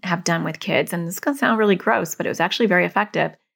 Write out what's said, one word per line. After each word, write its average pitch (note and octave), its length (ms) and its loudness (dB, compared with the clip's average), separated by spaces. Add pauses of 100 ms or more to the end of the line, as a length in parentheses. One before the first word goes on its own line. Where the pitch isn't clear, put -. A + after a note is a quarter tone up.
have F3+ 200 -2
done E3 200 0
with D#3+ 160 -6
kids, - 340 0
and E3+ 140 -4
this F3 80 -8
is - 40 -10
gonna C#4+ 180 -2
sound A#3 200 0
really G#3 180 4
gross, F#3+ 380 0
but E3+ 120 -4
it D#3+ 40 -2
was D3 100 -4
actually F#3 280 2
very F3+ 180 4
effective, E3+ 500 -2 (200)